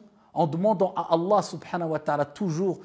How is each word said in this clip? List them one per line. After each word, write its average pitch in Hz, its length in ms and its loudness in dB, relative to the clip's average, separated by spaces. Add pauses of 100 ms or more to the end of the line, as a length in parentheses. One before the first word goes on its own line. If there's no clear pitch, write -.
(340)
en 160 120 2
demandant 180 500 2
à 170 180 -2
Allah 180 280 4
subhanahu 170 480 -4
wa 156 100 -2
ta'ala 147 260 0
toujours 175 600 -2